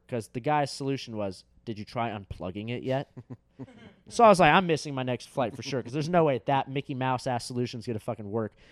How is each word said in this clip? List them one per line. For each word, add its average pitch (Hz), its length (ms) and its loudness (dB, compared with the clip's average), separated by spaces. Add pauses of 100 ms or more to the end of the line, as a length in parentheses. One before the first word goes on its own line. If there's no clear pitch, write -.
'cause 147 200 -6
the 127 120 -10
guy's 147 300 0
solution 135 460 -6
was, 101 260 -6 (220)
"Did 107 160 -8
you 101 40 -8
try 117 260 -6
unplugging 101 600 -10
it 123 120 -6
yet?" 127 340 -4
<laughs> 127 40 -18 (880)
So - 160 4
I 220 40 12
was 185 120 8
like, 156 120 8
"I'm 185 140 6
missing 151 280 0
my 131 100 -4
next 123 240 -4
flight 120 260 -2
for 113 80 -12
sure," 131 200 -6
'cause 117 100 -10
there's 151 160 -4
no 175 160 6
way 135 220 2
that 135 220 0
Mickey 139 260 -6
Mouse 127 320 -2
ass 123 180 -2
solution 123 340 -4
is 101 80 -12
gonna 113 140 -4
fucking 107 300 -8
work 110 240 -4 (180)